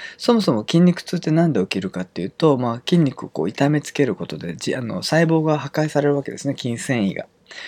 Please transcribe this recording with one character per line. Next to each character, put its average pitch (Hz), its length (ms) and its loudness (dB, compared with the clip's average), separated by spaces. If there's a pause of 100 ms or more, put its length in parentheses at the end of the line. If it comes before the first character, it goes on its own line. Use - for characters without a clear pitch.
(160)
そ - 180 2
も 226 60 4
そ 180 120 2
も 110 80 0
筋 165 200 2
肉 175 220 4
痛 - 140 -6
っ 170 40 -4
て - 100 -2
な 165 160 4
ん 160 60 2
で 131 80 2
起 95 60 0
き - 140 -4
る 92 100 -4
か 92 120 -6
っ - 40 -12
て - 160 -8
い 92 40 -4
う 95 40 -8
と、 151 260 4
ま 120 180 -2
あ、 123 120 -10
筋 180 120 4
肉 143 260 0
を - 40 -10
こ - 160 -4
う 90 40 -2
痛 143 200 0
め 147 120 2
つ - 120 -10
け 143 140 0
る 107 80 -2
こ 90 120 -10
と 80 120 -10
で、 85 180 -10
じ-、 - 200 -4
あ 131 40 -6
の、 98 220 -6
細 165 240 2
胞 160 160 2
が 156 160 0
破 139 100 -8
壊 156 200 -2
さ 151 120 0
れ 147 80 2
る 143 80 2
わ 139 60 -2
け - 80 -10
で - 80 -10
す 139 100 -6
ね、 135 80 -2
筋 117 220 -6
繊 120 240 -2
維 95 120 0
が。 - 120 -10 (420)